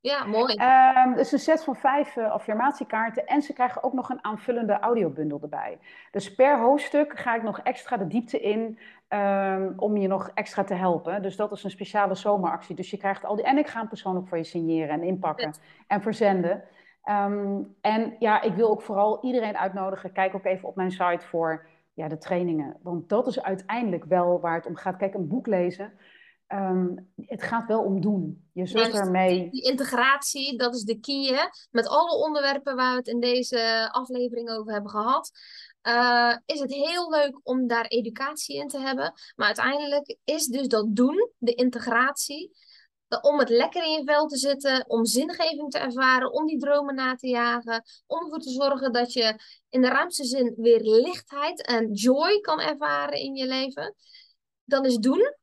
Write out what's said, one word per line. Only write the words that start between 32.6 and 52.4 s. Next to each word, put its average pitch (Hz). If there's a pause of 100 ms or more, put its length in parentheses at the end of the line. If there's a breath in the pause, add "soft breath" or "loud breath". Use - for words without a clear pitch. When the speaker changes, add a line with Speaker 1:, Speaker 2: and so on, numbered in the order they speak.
Speaker 1:
waar 254
we 254
het 254
in 240
deze 233
aflevering 247
over 220
hebben 208
gehad, 226 (520 loud breath)
eh, 240 (100)
is 302
het 262
heel 330
leuk 294
om 254
daar 233
educatie 269
in 285
te 277
hebben. 262 (240 loud breath)
Maar 208
uiteindelijk 285
is 311
dus 262
dat 214
doen, 320
de 233
integratie, 247 (520 soft breath)
de, 240
om 294
het 262
lekker 330
in 311
je 311
vel 302
te 294
zitten, 269
om 233
zingeving 302
te -
ervaren, 254
om 311
die 311
dromen 285
na 262
te 254
jagen, 233 (240 loud breath)
om 330
ervoor 320
te 262
zorgen 269
dat 240
je 220 (340 loud breath)
in 254
de 254
ruimste 294
zin 247
weer 226
lichtheid 285
en 226
joy 277